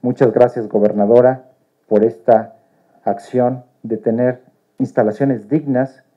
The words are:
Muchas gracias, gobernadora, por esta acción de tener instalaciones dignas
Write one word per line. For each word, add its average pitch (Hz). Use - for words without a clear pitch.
Muchas 123
gracias, 120
gobernadora, 107
por 107
esta 113
acción 123
de 113
tener 123
instalaciones 123
dignas 135